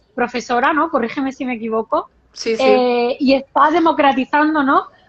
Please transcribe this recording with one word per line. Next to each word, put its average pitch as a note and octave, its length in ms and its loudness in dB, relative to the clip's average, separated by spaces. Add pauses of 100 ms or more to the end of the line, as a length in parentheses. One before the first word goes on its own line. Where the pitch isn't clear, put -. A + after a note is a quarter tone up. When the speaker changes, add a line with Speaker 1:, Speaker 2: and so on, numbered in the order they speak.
(140)
Speaker 1:
profesora, A#3+ 600 -2
¿no? D#4+ 180 -2
Corrígeme C4 400 -4
si C4+ 120 -10
me B3 120 -6
equivoco. A3+ 560 -6 (220)
Speaker 2:
Sí, A3+ 220 -6
sí. A#3+ 80 -4
Speaker 1:
Eh, B3 560 2
y C4+ 140 4
está C#4+ 380 0
democratizando, D4+ 880 2
¿no? D4+ 280 0 (200)